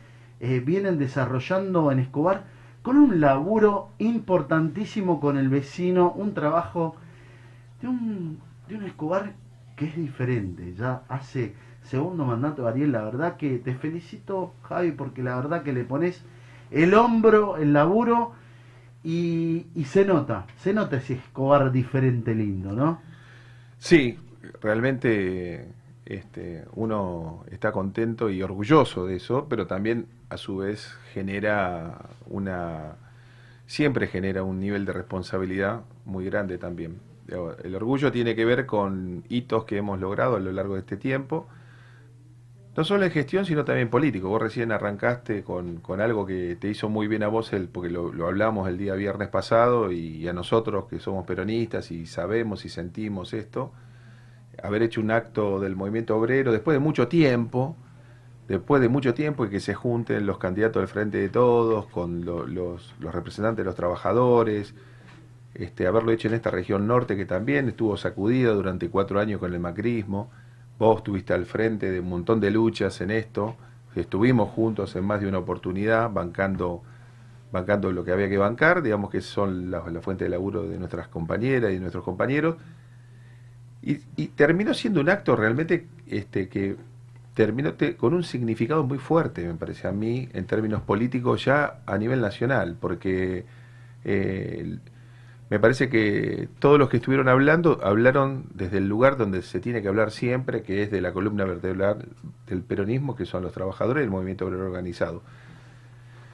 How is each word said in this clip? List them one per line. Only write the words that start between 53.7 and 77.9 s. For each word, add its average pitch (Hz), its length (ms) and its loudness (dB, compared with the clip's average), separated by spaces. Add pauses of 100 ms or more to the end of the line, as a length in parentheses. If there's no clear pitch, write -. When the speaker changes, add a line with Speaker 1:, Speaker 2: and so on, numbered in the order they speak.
Speaker 2:
haber 104 200 0
hecho 117 180 0
un 110 100 0
acto 107 500 0
del 95 160 -4
movimiento 107 400 -2
obrero, 120 360 2
después 113 220 2
de 135 40 4
mucho 139 300 2
tiempo, 127 680 2 (720)
después 127 340 4
de 117 60 6
mucho 131 260 2
tiempo 147 320 -2
y 98 40 -6
que 98 100 -2
se 101 140 -2
junten 117 520 -2
los 95 120 -2
candidatos 101 420 0
del 95 80 -2
Frente 104 300 -2
de 98 100 0
Todos 113 580 2
con 85 380 -6
lo-, 85 220 -6
los, 87 540 -8
los 87 140 -8
representantes 92 500 -4
de - 0 -
los 90 100 -4
trabajadores, 104 1000 2 (800)
este, - 320 -4
haberlo 113 260 2
hecho 110 160 0
en 110 60 0
esta 113 160 -2
región 98 360 0
norte 120 300 2
que 95 100 -4
también 127 420 0
estuvo 104 280 0
sacudida 113 560 2
durante 92 380 -2
cuatro 98 300 2
años 104 200 -2
con 90 120 -4
el 87 80 -4
macrismo. 98 720 -4 (480)
Vos 110 200 6
estuviste 98 340 -4
al 87 140 0
frente 107 440 -2
de 92 100 -2
un 90 80 -6
montón 90 320 0
de 101 100 2
luchas 110 500 0
en 95 100 -4
esto, 110 460 -4 (380)
estuvimos 104 560 2
juntos 110 460 -2
en 92 80 -2
más 104 160 0
de 98 80 -2
una 95 100 -2
oportunidad 98 720 0
bancando, 92 720 -2 (720)
bancando 95 400 0